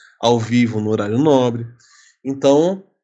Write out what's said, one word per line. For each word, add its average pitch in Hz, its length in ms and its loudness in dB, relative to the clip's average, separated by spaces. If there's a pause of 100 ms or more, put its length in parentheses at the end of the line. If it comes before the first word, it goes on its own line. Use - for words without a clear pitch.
(200)
ao 120 180 2
vivo, 110 440 0
no 107 80 -4
horário 107 280 -2
nobre. 127 480 0 (560)
Então, 143 640 0 (200)